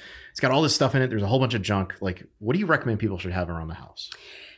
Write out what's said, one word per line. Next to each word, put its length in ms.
It's 100
got 100
all 100
this 140
stuff 200
in 60
it. 80
There's 140
a 40
whole 120
bunch 160
of 80
junk." 400
Like, 220
what 140
do 60
you 80
recommend 320
people 180
should 160
have 160
around 200
the 80
house? 340